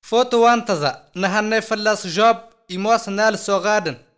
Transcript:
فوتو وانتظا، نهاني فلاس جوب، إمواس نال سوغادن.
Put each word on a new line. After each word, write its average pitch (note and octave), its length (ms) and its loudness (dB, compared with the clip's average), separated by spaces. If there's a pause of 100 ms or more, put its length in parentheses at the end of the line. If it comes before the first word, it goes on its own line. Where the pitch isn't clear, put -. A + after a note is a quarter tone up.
فوتو A#3+ 420 2
وانتظا، A3 720 0
نهاني G#3 440 0
فلاس G#3 460 -2
جوب، A3 300 2 (360)
إمواس G#3+ 360 0
نال G#3 300 0
سوغادن. G3 600 -2 (200)